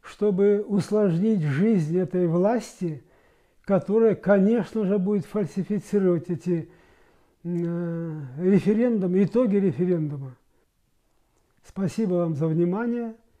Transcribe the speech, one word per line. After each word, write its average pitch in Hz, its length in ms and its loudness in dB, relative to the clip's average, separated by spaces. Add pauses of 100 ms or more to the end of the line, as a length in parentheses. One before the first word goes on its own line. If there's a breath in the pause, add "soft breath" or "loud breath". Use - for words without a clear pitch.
чтобы 202 640 0
усложнить 202 760 0
жизнь 165 560 2
этой 180 280 0
власти, 175 800 -2 (600 soft breath)
которая, 196 480 2
конечно 202 720 2
же, 196 120 0
будет 196 280 -2
фальсифицировать 190 1040 -2
эти, 170 400 -4 (760 soft breath)
э, 170 760 -6 (180)
референдумы, 196 840 2
итоги 202 320 0
референдума. 151 800 -2 (1300)
Спасибо 196 460 -4
вам 170 200 0
за 147 120 -2
внимание. 220 680 -2 (260)